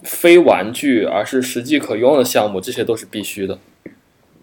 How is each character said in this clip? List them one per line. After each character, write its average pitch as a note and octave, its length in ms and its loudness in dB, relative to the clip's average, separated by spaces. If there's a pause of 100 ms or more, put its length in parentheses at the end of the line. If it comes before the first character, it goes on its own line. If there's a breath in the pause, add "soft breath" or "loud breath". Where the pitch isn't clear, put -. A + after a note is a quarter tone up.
非 - 360 4
玩 G#2+ 340 2
具， B2+ 320 0
而 G2+ 200 -2
是 C3 180 -2
实 B2+ 200 -6
际 C#3+ 160 0
可 A2+ 180 -6
用 B2+ 200 2
的 B2+ 80 4
项 G#2+ 260 -2
目， F#2+ 100 -6
这 - 120 -10
些 A#2 120 -4
都 A2+ 120 -2
是 - 100 -12
必 - 160 -10
须 G2 240 -8
的。 F#2+ 120 -8 (840)